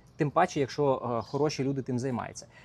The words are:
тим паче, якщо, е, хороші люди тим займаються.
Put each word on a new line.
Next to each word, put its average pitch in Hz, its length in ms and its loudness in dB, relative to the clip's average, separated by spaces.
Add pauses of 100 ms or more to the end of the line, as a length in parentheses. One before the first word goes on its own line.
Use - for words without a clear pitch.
(160)
тим 147 140 2
паче, 165 300 2
якщо, 135 420 2 (160)
е, 110 120 -6
хороші 143 340 0
люди 135 180 -2
тим 123 160 -2
займаються. 117 480 -6 (180)